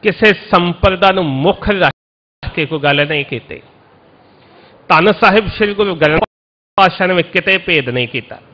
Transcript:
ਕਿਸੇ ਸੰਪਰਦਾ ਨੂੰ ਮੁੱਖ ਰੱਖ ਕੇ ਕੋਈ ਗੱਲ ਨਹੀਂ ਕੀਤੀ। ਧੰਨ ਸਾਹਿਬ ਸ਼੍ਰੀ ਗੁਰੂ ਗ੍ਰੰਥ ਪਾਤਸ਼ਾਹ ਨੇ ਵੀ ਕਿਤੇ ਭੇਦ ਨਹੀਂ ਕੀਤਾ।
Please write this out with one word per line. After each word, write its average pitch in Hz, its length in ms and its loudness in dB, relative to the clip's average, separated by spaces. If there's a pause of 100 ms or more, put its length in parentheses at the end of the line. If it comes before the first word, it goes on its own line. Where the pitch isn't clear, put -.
ਕਿਸੇ 208 320 2
ਸੰਪਰਦਾ 185 760 0
ਨੂੰ 190 140 0
ਮੁੱਖ 147 440 -2
ਰੱਖ - 840 -4
ਕੇ 160 100 -4
ਕੋਈ 151 140 -6
ਗੱਲ 143 280 0
ਨਹੀਂ 147 180 -4
ਕੀਤੀ। 113 340 -12 (1300)
ਧੰਨ 180 260 4
ਸਾਹਿਬ 202 340 2
ਸ਼੍ਰੀ 208 260 -2
ਗੁਰੂ 202 220 -2
ਗ੍ਰੰਥ 156 260 2 (540)
ਪਾਤਸ਼ਾਹ 185 320 2
ਨੇ 185 60 0
ਵੀ 175 100 0
ਕਿਤੇ 190 340 0
ਭੇਦ 160 320 -2
ਨਹੀਂ 123 180 -4
ਕੀਤਾ। - 340 -12 (120)